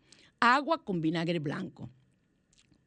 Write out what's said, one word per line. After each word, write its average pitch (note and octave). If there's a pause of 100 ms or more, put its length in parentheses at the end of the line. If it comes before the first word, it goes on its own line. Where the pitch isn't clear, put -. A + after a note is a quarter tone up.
(400)
Agua C#4
con F3
vinagre E3+
blanco. - (960)